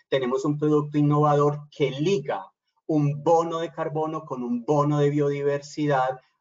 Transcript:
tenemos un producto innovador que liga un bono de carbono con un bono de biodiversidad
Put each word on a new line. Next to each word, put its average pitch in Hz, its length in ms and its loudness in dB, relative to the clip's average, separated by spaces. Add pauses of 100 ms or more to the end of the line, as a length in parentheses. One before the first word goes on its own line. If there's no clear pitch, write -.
(100)
tenemos 131 340 0
un 147 140 0
producto 147 400 0
innovador 147 760 2
que 135 160 0
liga 139 540 -2 (420)
un 147 380 0
bono 165 360 2
de 170 120 -6
carbono 156 540 -6
con 127 160 -8
un 120 200 -4
bono 147 360 2
de 147 100 4
biodiversidad 143 1120 -2 (200)